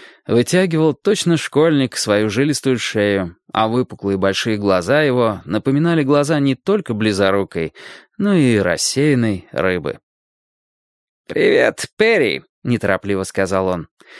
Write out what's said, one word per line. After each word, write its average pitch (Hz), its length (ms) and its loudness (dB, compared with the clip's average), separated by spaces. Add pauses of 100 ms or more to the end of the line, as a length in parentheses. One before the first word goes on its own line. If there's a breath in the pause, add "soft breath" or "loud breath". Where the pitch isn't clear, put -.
(260 loud breath)
вытягивал 160 680 2
точно 180 420 0
школьник 147 600 0
свою 107 340 0
жилистую 131 480 0
шею, 101 580 -2 (160)
а 110 160 2
выпуклые 110 480 -2
большие 98 400 0
глаза 101 460 0
его 120 420 0
напоминали 143 580 0
глаза 143 380 0
не 139 140 2
только 196 400 -2
близорукой, 98 800 0 (420 loud breath)
но 202 160 0
и 135 240 4
рассеянной 107 960 0
рыбы. 85 460 -2 (1300)
"Привет, - 580 0 (100)
Перри", 170 480 0 (180)
неторопливо 98 640 -2
сказал 95 420 -2
он. 90 220 -4 (320 loud breath)